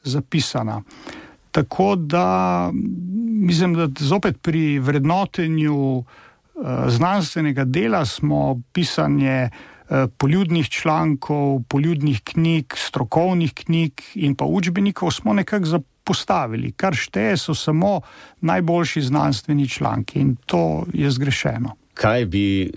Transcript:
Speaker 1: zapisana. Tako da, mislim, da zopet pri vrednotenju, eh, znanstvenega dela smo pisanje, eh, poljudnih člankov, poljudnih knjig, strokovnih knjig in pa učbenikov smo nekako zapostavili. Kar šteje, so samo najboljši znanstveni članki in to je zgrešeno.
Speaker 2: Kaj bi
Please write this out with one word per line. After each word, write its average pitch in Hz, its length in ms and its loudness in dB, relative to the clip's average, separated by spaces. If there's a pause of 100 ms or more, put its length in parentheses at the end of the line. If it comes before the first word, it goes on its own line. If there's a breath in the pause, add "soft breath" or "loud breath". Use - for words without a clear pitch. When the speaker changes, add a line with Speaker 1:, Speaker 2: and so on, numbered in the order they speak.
Speaker 1:
zapisana. 127 800 -2 (720 loud breath)
Tako 190 440 2
da, 180 720 0 (720)
mislim, 175 320 2
da 165 140 2 (120)
zopet 160 420 0
pri 156 380 0
vrednotenju, 147 1200 0
eh, 127 840 -6
znanstvenega 151 760 0
dela 170 420 0
smo 143 560 -2 (120)
pisanje, 139 760 0 (400 loud breath)
eh, 135 180 2 (100)
poljudnih 165 520 2
člankov, 147 1000 0
poljudnih 147 560 0
knjig, 165 520 0
strokovnih 165 800 0
knjig 165 400 0 (220)
in 143 200 0
pa 135 100 -4
učbenikov 180 640 0
smo - 220 -2
nekako 196 320 0 (440)
zapostavili. 127 640 -2
Kar 185 240 -2
šteje, 196 420 0
so 151 180 -2
samo 170 460 0 (400 loud breath)
najboljši 170 600 2
znanstveni 143 640 0
članki 113 520 -2
in 139 160 4 (100)
to 165 480 0
je 143 180 2
zgrešeno. 127 640 -2 (240)
Speaker 2:
Kaj 117 260 2
bi 98 520 0